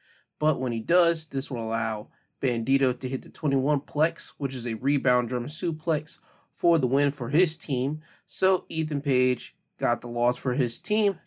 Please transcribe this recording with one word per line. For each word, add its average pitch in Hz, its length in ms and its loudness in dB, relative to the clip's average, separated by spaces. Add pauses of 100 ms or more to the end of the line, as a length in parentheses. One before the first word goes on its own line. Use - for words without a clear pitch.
(400)
but 151 200 0
when 127 120 -2
he 113 80 -2
does, 170 480 2
this 135 220 -4
will 120 120 -4
allow 113 480 -4 (320)
Bandito 127 580 2
to 131 80 -6
hit 127 140 -4
the - 80 -18
twenty-one 143 520 0
plex, - 580 -2
which 131 160 -4
is 120 100 -6
a 117 80 -2
rebound 123 560 0
German 123 200 -4
suplex, 156 720 -4 (320)
for 170 280 2
the 127 80 2
win 139 240 2
for 120 180 -6
his 160 260 2
team. 143 460 -2 (240)
So 185 420 0
Ethan 156 340 -2
Page 127 540 0 (220)
got 120 240 0
the 120 60 -10
loss 120 300 2
for 127 180 -2
his 120 240 0
team, 208 480 2